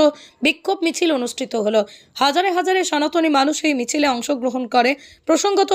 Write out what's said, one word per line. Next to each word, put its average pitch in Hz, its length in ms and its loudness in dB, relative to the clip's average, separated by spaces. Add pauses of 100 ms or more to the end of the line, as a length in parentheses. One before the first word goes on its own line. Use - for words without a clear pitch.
(420)
বিক্ষোভ 320 400 -2
মিছিল 330 300 0
অনুষ্ঠিত 247 440 -4
হলো। 214 240 0 (360)
হাজারে 294 340 0
হাজারে 359 340 0
সনাতনী 311 460 0
মানুষ 277 340 2
এই 302 100 2
মিছিলে 269 340 -2
অংশগ্রহণ 254 600 -4
করে। 247 220 2 (340)
প্রসঙ্গত, 392 500 2